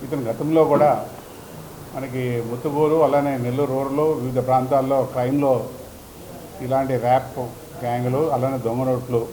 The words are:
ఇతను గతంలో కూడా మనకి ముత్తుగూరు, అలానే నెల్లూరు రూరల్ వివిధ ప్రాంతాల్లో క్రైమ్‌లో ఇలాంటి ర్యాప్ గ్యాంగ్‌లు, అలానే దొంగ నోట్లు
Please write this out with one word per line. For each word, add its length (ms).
ఇతను 180
గతంలో 420
కూడా 440
మనకి 540
ముత్తుగూరు, 540
అలానే 340
నెల్లూరు 340
రూరల్ 500
వివిధ 240
ప్రాంతాల్లో 580
క్రైమ్‌లో 680
ఇలాంటి 360
ర్యాప్ 420
గ్యాంగ్‌లు, 480
అలానే 260
దొంగ 260
నోట్లు 500